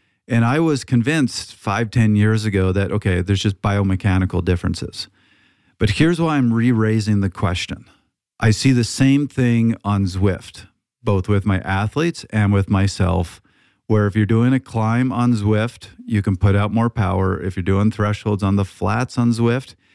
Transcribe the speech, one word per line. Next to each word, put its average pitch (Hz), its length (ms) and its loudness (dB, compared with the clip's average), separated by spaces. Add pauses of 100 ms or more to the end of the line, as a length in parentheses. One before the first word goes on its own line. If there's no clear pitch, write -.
(280)
And 117 180 0
I 135 140 0
was 156 240 0
convinced 131 720 -2
five, 107 380 -4
ten 107 240 2
years 107 300 2
ago 95 260 2
that, 98 200 0
okay, 90 300 0
there's 95 220 0
just 101 180 -2
biomechanical 95 840 0
differences. - 680 -4 (680)
But 104 140 2
here's 165 280 2
why 160 180 0
I'm 120 160 2
re-raising 110 680 2
the 98 100 0
question. - 560 -4 (540)
I 113 100 2
see 135 220 2
the 120 140 2
same 139 420 2
thing 117 560 0
on 101 220 0
Zwift, 92 600 -2 (360)
both 98 240 0
with 101 180 0
my 95 140 0
athletes 110 720 -4
and 104 200 0
with 98 180 0
myself, 92 720 -2 (440)
where 107 220 2
if 98 80 -4
you're 107 100 2
doing 113 280 2
a 131 60 0
climb 117 520 -2
on 120 220 2
Zwift, 107 560 -2 (140)
you 101 200 -2
can 98 120 -2
put 98 200 2
out 104 160 0
more 113 180 0
power. 95 500 -2
If 92 160 -8
you're 92 80 -4
doing 98 280 2
thresholds 104 500 -2
on 101 140 0
the 101 100 0
flats 113 540 -4
on 120 140 2
Zwift, 117 420 -2 (200)